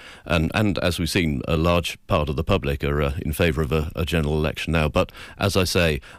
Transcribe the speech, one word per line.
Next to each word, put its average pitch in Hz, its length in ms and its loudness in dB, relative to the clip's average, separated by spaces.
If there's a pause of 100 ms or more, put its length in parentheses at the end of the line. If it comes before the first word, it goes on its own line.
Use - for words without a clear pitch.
(260)
and, 80 280 2
and 101 240 2
as 87 200 0
we've 82 120 0
seen, 78 380 0
a 82 80 2
large 87 500 2
part 76 220 2
of 73 80 -2
the 82 80 -2
public 71 400 0
are, 73 180 0
uh, 73 200 0
in 78 100 -2
favour 82 300 2
of 71 100 -2
a, 78 240 0
a 78 80 -2
general 76 320 0
election 78 360 -2
now. 80 160 2
But 87 220 0 (280)
as 101 180 0
I 95 80 4
say, 82 360 2 (180)